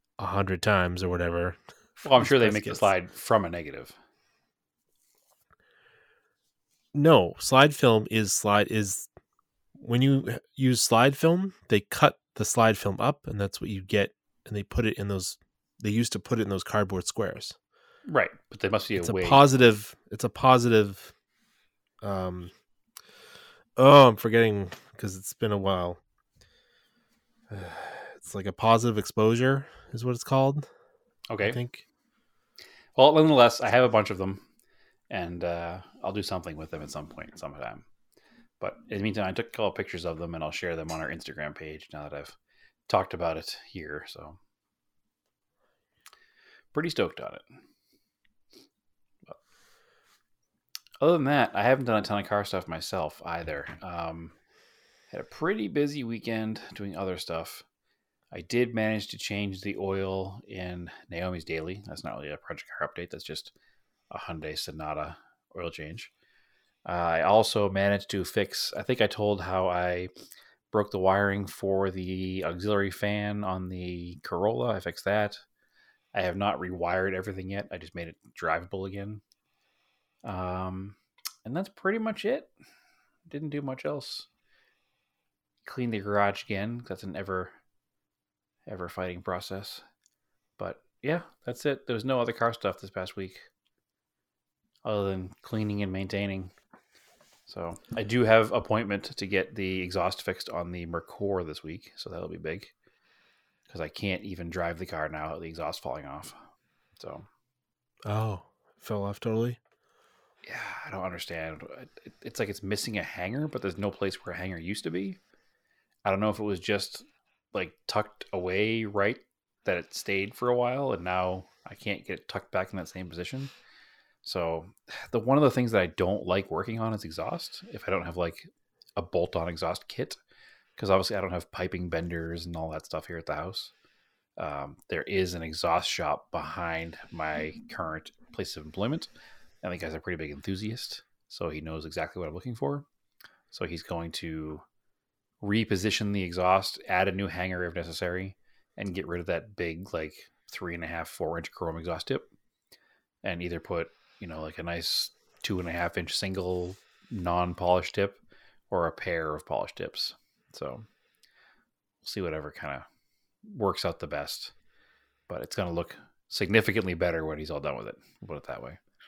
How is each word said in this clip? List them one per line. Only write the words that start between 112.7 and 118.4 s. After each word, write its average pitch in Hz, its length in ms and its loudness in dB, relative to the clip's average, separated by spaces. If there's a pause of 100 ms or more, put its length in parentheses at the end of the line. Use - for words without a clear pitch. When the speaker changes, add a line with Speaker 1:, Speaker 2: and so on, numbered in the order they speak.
Speaker 2:
a 82 40 -2
hanger, 110 460 -6
but - 140 -8
there's 95 160 -4
no 101 120 -2
place - 340 -6
where 90 100 -8
a 87 40 -10
hanger 92 200 -8
used 87 260 -8
to - 60 -6
be. 185 280 -6 (840)
I 101 60 2
don't 98 100 2
know 107 100 2
if 101 100 -4
it 107 40 -4
was 98 140 -2
just, - 460 -4 (480)
like, 90 220 -6 (120)
tucked - 460 -4
away 101 520 0